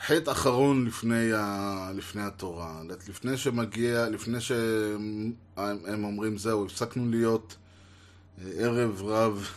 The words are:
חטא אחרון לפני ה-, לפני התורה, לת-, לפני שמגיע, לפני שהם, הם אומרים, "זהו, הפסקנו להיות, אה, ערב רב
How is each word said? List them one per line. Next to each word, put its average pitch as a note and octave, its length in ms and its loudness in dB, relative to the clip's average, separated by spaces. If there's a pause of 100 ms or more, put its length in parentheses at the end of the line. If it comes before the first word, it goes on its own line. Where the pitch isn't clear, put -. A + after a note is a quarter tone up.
חטא D#3 240 4
אחרון C3 560 4
לפני A2+ 460 2
ה-, G2+ 640 -2
לפני G2 280 -8
התורה, E2+ 680 -8
לת-, F2+ 200 -12
לפני B2 280 -4
שמגיע, A#2+ 720 0
לפני A#2+ 320 -4
שהם, G#2+ 920 0 (240)
הם G2+ 480 -4
אומרים, G#2 340 -2
"זהו, G#2 260 2
הפסקנו A#2 460 -2
להיות, A2+ 460 2 (840)
אה, F#2 200 -10
ערב A#2 460 2
רב G#2+ 520 2